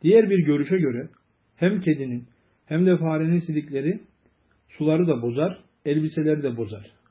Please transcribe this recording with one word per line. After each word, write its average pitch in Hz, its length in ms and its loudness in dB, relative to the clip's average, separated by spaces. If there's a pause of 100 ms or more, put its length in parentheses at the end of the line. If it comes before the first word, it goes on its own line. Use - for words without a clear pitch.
Diğer 202 280 6
bir 185 160 4
görüşe 147 320 0
göre 135 320 -2 (460)
hem 190 240 0
kedinin 135 480 -4 (440)
hem 170 140 2
de 180 120 4
farenin 160 420 0
sidikleri 151 640 -4 (680)
suları 156 380 0
da 127 140 0
bozar, 139 420 -4 (220)
elbiseleri 151 580 -2
de 123 140 -4
bozar. 107 340 -10 (200)